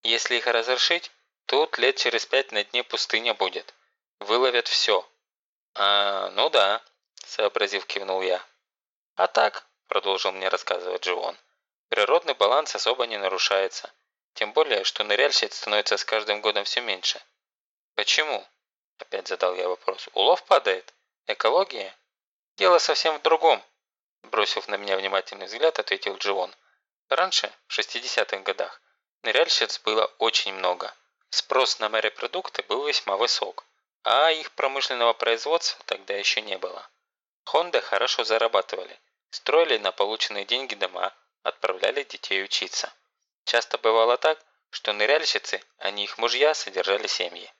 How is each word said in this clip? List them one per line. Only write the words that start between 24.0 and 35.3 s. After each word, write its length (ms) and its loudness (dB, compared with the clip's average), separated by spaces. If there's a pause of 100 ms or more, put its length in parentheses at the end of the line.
бросив 440 -2
на 80 -2
меня 200 -2
внимательный 520 -4
взгляд, 320 0
ответил 380 -4
Дживон. 360 -4 (560)
Раньше, 420 0 (140)
в 80 -14
шестидесятых 680 -4
годах, 360 -6 (440)
ныряльщиц 560 0
было 260 0 (140)
очень 340 0
много. 400 -4 (380)
Спрос 480 0
на 100 -2
морепродукты 720 -4
был 240 -4
весьма 320 -2
высок, 480 -2 (380)
а 260 4
их 220 -4
промышленного 640 0
производства 720 0